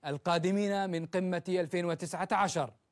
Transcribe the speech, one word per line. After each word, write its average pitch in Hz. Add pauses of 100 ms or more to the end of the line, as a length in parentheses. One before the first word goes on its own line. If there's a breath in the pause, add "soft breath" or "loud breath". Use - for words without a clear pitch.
القادمين 185
من 165
قمة 180
ألفين 180
وتسعة 175
عشر، 185 (180)